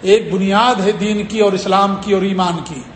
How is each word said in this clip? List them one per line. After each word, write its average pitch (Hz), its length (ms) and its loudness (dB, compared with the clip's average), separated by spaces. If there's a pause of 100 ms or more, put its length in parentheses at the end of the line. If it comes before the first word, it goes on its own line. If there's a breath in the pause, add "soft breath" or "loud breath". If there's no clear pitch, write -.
ایک 190 320 2
بنیاد 196 480 2
ہے 202 100 0
دین 208 340 -2
کی 214 140 -6
اور 202 140 4
اسلام 196 480 0
کی 208 120 -2
اور 190 80 2
ایمان 185 320 -2 (120)
کی 139 160 -12 (140)